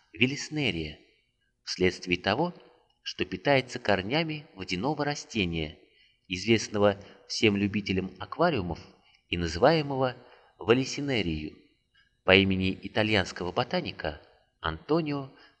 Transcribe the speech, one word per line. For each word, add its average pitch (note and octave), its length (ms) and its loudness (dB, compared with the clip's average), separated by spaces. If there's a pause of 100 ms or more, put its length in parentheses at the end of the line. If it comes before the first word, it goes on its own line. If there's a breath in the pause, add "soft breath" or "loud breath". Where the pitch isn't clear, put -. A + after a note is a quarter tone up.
(120)
вилиснерия, A#2 880 -2 (640)
вследствие F2+ 560 0
того, D3 340 0 (500)
что - 220 -6
питается C3 540 0
корнями C#3+ 680 -2 (100)
водяного A2 500 -2
растения, E2+ 760 -2 (480 soft breath)
известного G2+ 760 2 (280 loud breath)
всем G2+ 280 4
любителям G2 640 -2
аквариумов G#2+ 600 -2 (480 soft breath)
и E2+ 80 -4
называемого C3 800 2 (420 loud breath)
валисинерию G#2+ 1000 0 (680 soft breath)
по F#2+ 100 8
имени F#2+ 480 4
итальянского G2+ 680 -2
ботаника A#2+ 680 -4 (400)
Антонио C#3+ 720 -4 (300 loud breath)